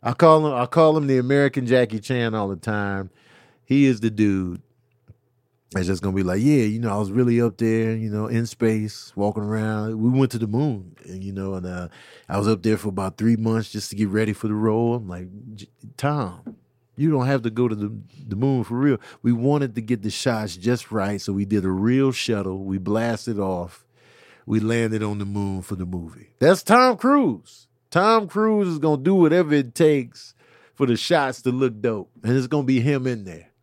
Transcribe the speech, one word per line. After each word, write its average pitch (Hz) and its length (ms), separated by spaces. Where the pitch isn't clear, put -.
I 120 120
call 156 320
him, 143 80
I 123 120
call 160 320
him 147 100
the 135 100
American 135 480
Jackie 117 360
Chan 120 340
all 101 140
the 95 80
time. 98 520
He 139 220
is 120 160
the 113 80
dude. 98 520
It's 90 80
just 95 140
gonna 95 140
be 98 80
like, 92 180
"Yeah, 143 220
you 107 160
know, 113 140
I 101 40
was 101 140
really 120 300
up 113 160
there, 113 380
you 110 140
know, 107 180
in 117 180
space, 110 680
walking 104 280
around." 110 560
We 113 100
went 131 220
to 117 80
the 113 80
moon, 104 480
and, 95 180
you 98 100
know, 95 220
and, 90 100
uh, 90 220
I 95 80
was 104 100
up 107 160
there 110 140
for 104 120
about 95 280
three 113 180
months 110 360
just - 180
to 101 60
get 104 140
ready 107 240
for 110 140
the 104 60
role. 110 420
I'm 110 120
like, 90 200
"J-, - 120
Tom, 143 600
you 151 140
don't 135 160
have 135 180
to 113 60
go 120 180
to 110 80
the, 104 160
the 104 80
moon 127 280
for 120 140
real." 135 220
We 120 100
wanted 131 440
to 117 60
get 110 220
the 107 80
shots 107 460
just 117 340
right, 104 280
so 98 140
we 101 120
did 98 200
a 95 60
real 123 400
shuttle. 95 520
We 98 140
blasted 107 640
off. 90 460
We 110 140
landed 110 420
on 104 180
the 101 60
moon 98 360
for 98 140
the 90 100
movie. 87 540
That's 175 240
Tom 247 340
Cruise. 240 680
Tom 208 380
Cruise 214 400
is 160 120
gonna 151 220
do 180 140
whatever 165 380
it 135 200
takes 147 640
for 139 120
the 120 120
shots 143 460
to 127 80
look 127 300
dope, 107 280
and 120 120
it's 127 120
gonna 147 160
be 127 180
him 131 260
in 117 160
there. 85 280